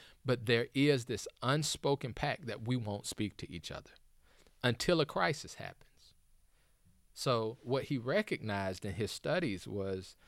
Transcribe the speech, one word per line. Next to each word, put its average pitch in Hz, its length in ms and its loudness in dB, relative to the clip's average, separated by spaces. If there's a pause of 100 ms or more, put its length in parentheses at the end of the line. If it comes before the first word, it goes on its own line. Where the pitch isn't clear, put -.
(260)
but 120 200 0
there 117 280 4
is 139 320 6
this - 200 -4 (160)
unspoken 139 720 2
pact 127 340 -2
that 110 200 -4
we 127 80 4
won't 104 300 -2
speak - 320 -2
to - 120 -10
each - 220 -8
other 78 200 -12 (720)
until 127 380 4
a 165 60 4
crisis 175 500 0
happens. - 580 -16 (1000)
So 117 480 0
what 127 240 -2
he 143 120 0
recognized 110 880 -2
in 101 100 -4
his 98 180 -2
studies 143 560 -2
was 98 480 -4 (120)